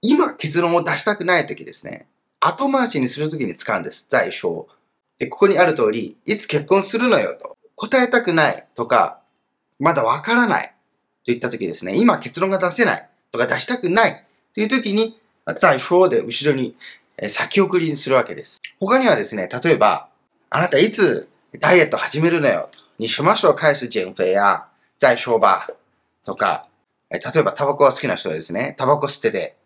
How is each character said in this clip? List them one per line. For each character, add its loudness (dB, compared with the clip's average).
今 2
結 -4
論 2
を 4
出 -2
し -6
た 0
く -8
な 4
い 0
時 -12
で -18
す -16
ね。 -16
後 0
回 2
し -4
に -2
す -8
る -4
時 -6
に -8
使 -6
う -2
ん -8
で -10
す。 -20
再 0
说。 -6
で、 -4
こ -12
こ 4
に 4
あ 6
る 2
通 0
り、 -6
「い 0
つ -12
結 -4
婚 4
す -4
る 0
の 4
よ」 -4
と。 -18
答 0
え 0
た 2
く -2
な 4
い -8
と -6
か、 2
「ま 2
だ 0
わ 0
か -2
ら 2
な 0
い」 -16
と 0
い 0
っ -12
た -6
時 -8
で -6
す -14
ね。 -4
今 4
結 -12
論 0
が -2
出 0
せ 0
な 0
い -18
と -6
か 2
出 -2
し -8
た -4
く -4
な 4
い -4
と -6
い 0
う -4
時 -2
に、 -2
再 4
说 4
で 2
後 -2
ろ 2
に、 -6
え -8
ー、 -6
先 -2
送 2
り 0
に -4
す -8
る 4
わ 4
け -10
で -16
す。 -18
他 2
に 4
は 6
で -2
す -12
ね、 -6
例 0
え 4
ば、 2
「あ 0
な 0
た 2
い 4
つ 0
ダ 2
イ 6
エ 6
ッ -4
ト -4
始 -4
め 2
る 0
の 2
よ」 -2
と。 -20
「你 -6
什 -4
么 6
时 0
候 6
开 2
始 -8
减 -6
肥 0
啊？ 0
再 4
说 0
吧。」 2
と -8
か、 -2
え -6
ー、 -10
例 2
え 2
ば 0
タ -4
バ -2
コ 2
が 6
好 -8
き -6
な 0
人 -6
で -6
す -12
ね。 -6
タ -2
バ 2
コ -4
吸 -8
っ -18
て 0
て -8